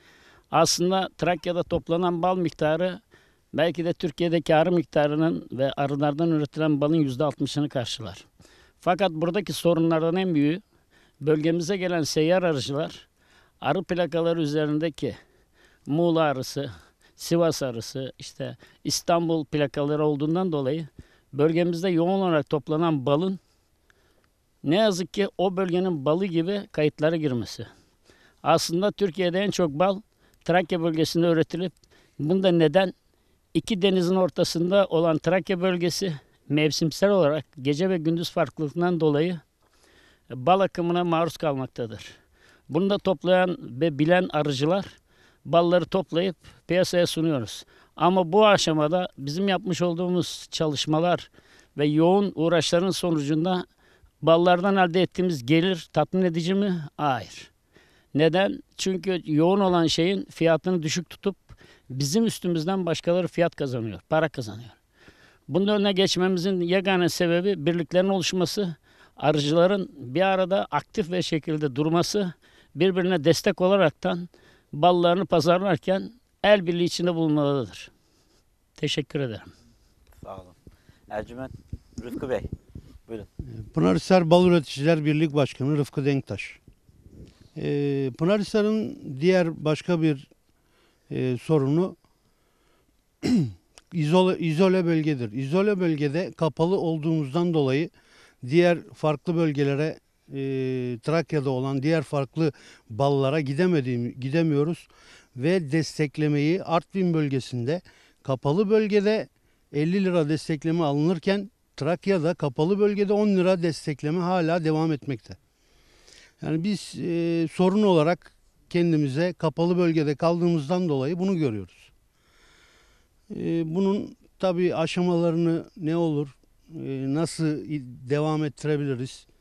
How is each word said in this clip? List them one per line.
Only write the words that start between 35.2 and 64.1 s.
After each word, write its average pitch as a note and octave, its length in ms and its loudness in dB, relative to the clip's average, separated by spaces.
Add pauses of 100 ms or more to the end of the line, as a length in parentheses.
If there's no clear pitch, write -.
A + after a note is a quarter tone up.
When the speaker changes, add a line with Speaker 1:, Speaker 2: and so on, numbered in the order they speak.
Speaker 1:
bölgesi F3+ 520 -2 (360)
mevsimsel D3+ 600 0
olarak D#3 360 2 (160)
gece D3 280 0
ve F#3 80 0
gündüz E3 320 -2
farklılığından E3+ 720 -2
dolayı D#3 400 0 (880)
bal C#3+ 300 2
akımına F3 440 0
maruz E3 320 -2
kalmaktadır. C3 680 -6 (640)
Bunu F3 220 0
da G3+ 80 0
toplayan F3+ 600 0
ve C#3+ 380 -4
bilen F3 340 2
arıcılar D3+ 520 0 (600)
balları E3+ 400 2
toplayıp F3 520 -2 (320)
piyasaya F3 380 2
sunuyoruz. D3+ 580 -2 (320)
Ama F3 360 2
bu G#3+ 140 6
aşamada F3 640 2 (100)
bizim D3 300 -4
yapmış F#3 340 -2
olduğumuz F3 680 -2
çalışmalar D#3 800 -2 (480)
ve D3 80 2
yoğun F3 480 4
uğraşların E3+ 560 2
sonucunda E3 720 -2 (580)
ballardan F3 540 4
elde F3+ 260 4
ettiğimiz E3+ 440 -2
gelir E3 460 2
tatmin E3 300 0
edici F3 320 0
mi? F#3+ 300 -2 (120)
Hayır. C3+ 540 -4 (640)
Neden? E3 480 2 (140)
Çünkü F#3 480 -2
yoğun E3 360 2
olan F3+ 260 4
şeyin F#3 380 0
fiyatını E3 580 0
düşük D#3 280 -6
tutup - 260 -6 (540)
bizim C#3+ 360 0
üstümüzden F3+ 600 -2
başkaları E3+ 420 0
fiyat E3+ 280 0
kazanıyor, A#2 520 -4
para D#3+ 200 2